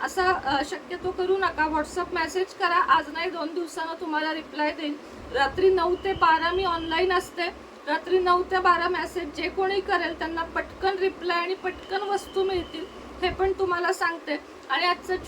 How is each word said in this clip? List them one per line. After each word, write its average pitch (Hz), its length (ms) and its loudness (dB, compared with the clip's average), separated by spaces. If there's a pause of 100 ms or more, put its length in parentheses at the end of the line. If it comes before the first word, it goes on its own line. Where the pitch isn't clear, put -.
असा, 359 280 2
अ, 285 340 2
शक्यतो 359 460 -6
करू 370 260 2
नका. 320 300 2
WhatsApp 311 480 -2
मेसेज 349 400 -2
करा, 349 280 4
आज 302 300 6
नाही 330 180 -2
दोन 330 240 -4
दिवसानं 330 460 -4
तुम्हाला 311 340 -2
रिप्लाय 302 360 -4
देईल. 302 260 -4 (380)
रात्री 277 360 4
नऊ 359 240 4 (100)
ते 381 80 0
बारा 330 400 4
मी 381 120 2
ऑनलाईन 339 480 2
असते. 359 560 -2 (180)
रात्री 320 320 2
नऊ 359 240 6
ते 370 160 0
बारा 349 300 4
मेसेज 339 480 -4
जे 339 120 -2
कोणी 381 320 0
करेल 339 380 0
त्यांना 330 240 -4
पटकन 359 560 -2
रिप्लाय 359 380 0
आणि 349 180 0
पटकन 381 480 -4
वस्तू 392 420 0
मिळतील, 349 400 -4 (380)
हे 359 120 2
पण 381 180 2
तुम्हाला 359 400 0
सांगते. 320 480 -2 (300)
आणि 320 160 2
आजचा 359 300 0 (120)